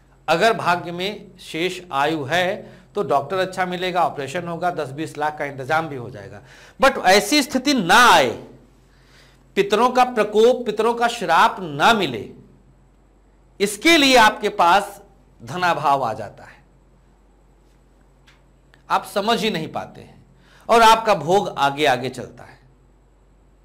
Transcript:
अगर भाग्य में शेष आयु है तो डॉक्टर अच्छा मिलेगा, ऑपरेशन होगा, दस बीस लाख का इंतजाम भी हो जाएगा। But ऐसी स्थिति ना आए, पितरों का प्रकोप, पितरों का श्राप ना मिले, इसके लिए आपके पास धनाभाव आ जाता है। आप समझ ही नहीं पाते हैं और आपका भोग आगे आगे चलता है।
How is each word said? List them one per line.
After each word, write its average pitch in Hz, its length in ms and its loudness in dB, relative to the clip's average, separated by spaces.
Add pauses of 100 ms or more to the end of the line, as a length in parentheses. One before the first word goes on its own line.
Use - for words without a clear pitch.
(280)
अगर 180 240 2
भाग्य 170 400 -2
में 185 480 -10
शेष 180 400 -6 (120)
आयु 147 320 -2
है 180 540 -4 (160)
तो 208 80 -4
डॉक्टर 147 360 -2
अच्छा 185 280 -4
मिलेगा, 180 380 -2
ऑपरेशन 135 440 -6
होगा, 170 220 -4
दस 143 200 -6
बीस 143 280 -10
लाख 151 200 -4
का 151 60 -8
इंतजाम 143 440 -4
भी 143 80 -12
हो 117 140 -12
जाएगा। 98 300 -18 (400)
But 262 260 2
ऐसी 202 360 4
स्थिति 269 320 -2
ना 196 320 4
आए, 147 240 6 (1300)
पितरों 208 340 2
का 247 140 4
प्रकोप, 240 640 2
पितरों 220 280 -2
का 233 140 -2
श्राप 190 520 2
ना 165 340 0
मिले, 131 360 -6 (1300)
इसके 311 360 2
लिए 269 200 4
आपके 214 320 4
पास 196 520 0 (400)
धनाभाव 147 640 -2
आ 113 80 -2
जाता 101 320 -12
है। - 140 -20 (2250)
आप 190 140 -2
समझ 208 380 -2
ही 220 80 -2
नहीं 156 180 -6
पाते - 320 -12
हैं - 240 -20 (440)
और 226 140 6
आपका 226 320 6
भोग 180 340 0
आगे 139 380 -2
आगे 127 220 0
चलता 113 360 -14
है। - 140 -20 (1080)